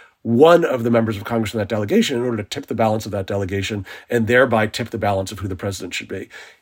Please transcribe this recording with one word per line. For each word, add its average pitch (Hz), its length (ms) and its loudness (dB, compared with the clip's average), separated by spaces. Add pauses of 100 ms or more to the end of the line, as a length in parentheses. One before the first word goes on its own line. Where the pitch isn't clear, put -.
(220)
one 156 420 6
of 131 180 -2
the 120 80 0
members 113 260 2
of 101 60 -10
Congress 113 320 -2
in 113 40 -4
that 101 100 -2
delegation 120 480 0
in 120 80 -2
order 120 140 -2
to 104 40 -4
tip - 240 -10
the 127 80 -6
balance 110 320 0
of 101 60 -10
that 98 160 -4
delegation 98 580 -4 (240)
and 117 160 2
thereby 120 400 4
tip 110 240 -6
the - 80 -6
balance 98 320 -2
of 98 80 -12
who 98 80 -8
the 92 80 -6
president 95 400 -8
should 110 140 -10
be. 98 200 -10 (340)